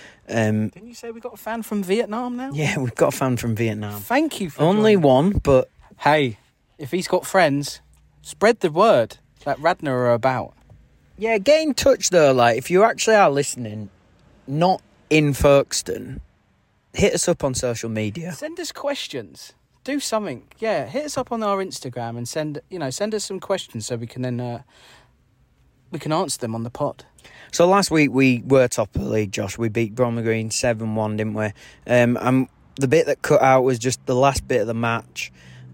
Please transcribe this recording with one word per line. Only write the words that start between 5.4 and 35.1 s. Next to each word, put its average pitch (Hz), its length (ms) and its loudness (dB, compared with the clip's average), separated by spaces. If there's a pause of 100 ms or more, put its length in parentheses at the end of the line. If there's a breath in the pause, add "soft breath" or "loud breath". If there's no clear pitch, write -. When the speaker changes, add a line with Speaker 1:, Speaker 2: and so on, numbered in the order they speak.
Speaker 2:
Hey, 143 400 2 (400)
if 143 140 -12
he's 180 160 -4
got 180 180 -2
friends, 143 560 0 (400)
spread - 380 0
the 175 100 0
word 151 480 2 (280)
that 139 140 -4
Radnor 151 360 -2
are 123 180 2
about. 127 400 -2 (640)
Speaker 1:
Yeah, 220 220 0
get 302 240 4
in 294 100 -2
touch - 380 2
though. 151 220 6
Like, 120 260 4
if - 100 -10
you 185 140 4
actually 226 320 2
are 185 160 6
listening, 110 580 -4 (580)
not 165 320 2 (300)
in 151 240 4
Folkestone, 135 880 0 (720)
hit 202 220 2
us - 120 -2
up 170 160 0
on 131 120 -2
social 117 340 -6
media. 110 440 -6
Speaker 2:
Send 330 260 -12
us 330 120 -10
questions. - 840 -10 (300)
Do 285 160 -6
something. 202 440 -6 (160)
Yeah, 196 260 -2
hit 247 200 -8
us 285 120 -10
up 247 140 -6
on 233 100 -6
our 202 160 -2
Instagram 123 580 -8
and 120 120 -10
send, 151 420 -6
you 185 80 -12
know, 139 140 -6
send 214 240 -4
us 202 100 -4
some 190 140 -10
questions - 480 -6
so 123 80 -6
we 117 100 -8
can 123 160 -10
then, 123 180 -4
uh, 120 220 -8 (1300 soft breath)
we 165 80 -10
can 151 140 -6
answer 165 260 -2
them 113 160 -6
on 113 80 -6
the 120 80 -8
pod. - 360 -8 (460 loud breath)
Speaker 1:
So 175 160 4
last 190 220 4
week 151 220 2
we 127 340 2
were 131 220 6
top - 280 -4
of 101 60 -4
the 135 80 -6
league, 107 220 -2
Josh. 104 260 -6
We 113 100 -2
beat 107 280 -4
Bromley 117 260 -2
Green 110 300 -2
seven 113 420 -2
one, 107 240 -2
didn't 107 160 -4
we? 107 120 -2 (420 loud breath)
Um, 120 340 4
and 127 260 2 (280)
the 135 120 -2
bit 156 200 4
that 143 160 -2
cut 147 180 4
out 131 220 6
was 127 160 2
just 123 260 -4
the 131 100 -2
last 135 320 2
bit 123 140 2
of 107 60 -4
the 113 80 -4
match. 117 560 -4 (420 loud breath)